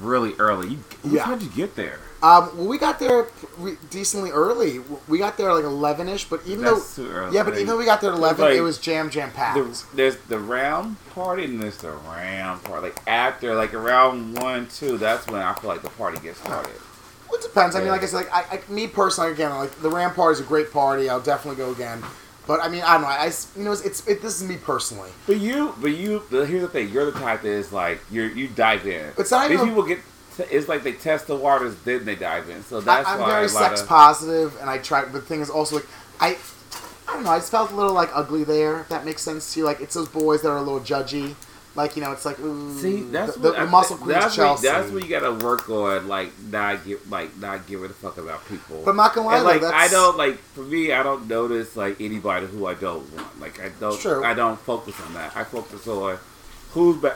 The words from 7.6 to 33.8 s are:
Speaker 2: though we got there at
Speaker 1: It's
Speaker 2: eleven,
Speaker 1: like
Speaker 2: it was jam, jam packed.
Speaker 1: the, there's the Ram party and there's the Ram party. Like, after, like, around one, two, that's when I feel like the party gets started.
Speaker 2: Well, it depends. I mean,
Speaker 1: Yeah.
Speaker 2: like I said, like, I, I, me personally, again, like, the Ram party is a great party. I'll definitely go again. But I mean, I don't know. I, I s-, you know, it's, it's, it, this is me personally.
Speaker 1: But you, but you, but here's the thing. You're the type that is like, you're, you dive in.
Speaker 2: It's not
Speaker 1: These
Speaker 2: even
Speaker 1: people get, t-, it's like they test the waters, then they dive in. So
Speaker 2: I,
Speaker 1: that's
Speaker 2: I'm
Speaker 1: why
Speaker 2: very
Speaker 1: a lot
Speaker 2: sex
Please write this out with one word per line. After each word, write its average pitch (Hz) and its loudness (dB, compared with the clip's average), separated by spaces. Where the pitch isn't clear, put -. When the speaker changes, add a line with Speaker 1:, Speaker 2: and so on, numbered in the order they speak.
Speaker 2:
though 226 0
we 233 0
got 214 6
there 202 0
at - 0
Speaker 1:
It's 170 -2
Speaker 2:
eleven, 160 4
Speaker 1:
like 139 8
Speaker 2:
it 127 4
was 160 -2
jam, 156 -2
jam 139 -4
packed. 127 0
Speaker 1:
the, 120 -4
there's 131 2
the - -6
Ram 143 -2
party 185 -4
and 120 -6
there's 104 -8
the 82 -12
Ram 92 -8
party. 85 -8
Like, - -10
after, 120 0
like, 110 0
around 123 2
one, 123 -4
two, 131 -4
that's 107 0
when 104 -4
I 92 0
feel - -6
like 85 -4
the - -12
party 87 -6
gets 82 -14
started. 73 -6
Speaker 2:
Well, 466 -2
it 466 -10
depends. 180 2
I 190 0
mean, 190 -2
Speaker 1:
Yeah. 190 2
Speaker 2:
like 190 0
I - -6
said, 185 -6
like, 180 -6
I, 180 -2
I, 202 -10
me 214 -4
personally, 185 0
again, 151 0
like, 139 -4
the 156 2
Ram 175 0
party 165 6
is 139 -4
a 135 -6
great 151 2
party. 135 2
I'll 127 0
definitely 143 -2
go 127 -4
again. 117 -8
But 156 0
I 165 -2
mean, 175 -4
I 170 6
don't 160 6
know. 143 -2
I, 139 0
I 160 0
s-, - -6
you 196 -8
know, 208 -2
it's, 202 -2
it's, - -6
it, 202 0
this 214 -6
is 190 -8
me 180 -6
personally. 110 -6
Speaker 1:
But 208 4
you, 269 -2
but 143 0
you, 202 -2
but 135 2
here's 180 -2
the 175 -4
thing. 113 -4
You're 139 0
the 135 -8
type 113 -4
that 107 -2
is 104 -4
like, 87 -2
you're, 110 -2
you 123 -6
dive 110 2
in. 80 -6
Speaker 2:
It's - 0
not 269 4
Speaker 1:
These 311 4
Speaker 2:
even 233 4
Speaker 1:
people 220 2
get, 175 -2
t-, 180 -4
it's 143 2
like 143 -2
they 123 -2
test 151 -2
the 147 -2
waters, 131 2
then 123 -2
they 104 -4
dive 85 -4
in. 87 -12
So 120 -10
Speaker 2:
I, 107 -4
Speaker 1:
that's 135 4
Speaker 2:
I'm - -2
Speaker 1:
why 113 0
Speaker 2:
very 104 2
Speaker 1:
a - 0
lot 98 4
Speaker 2:
sex 101 -2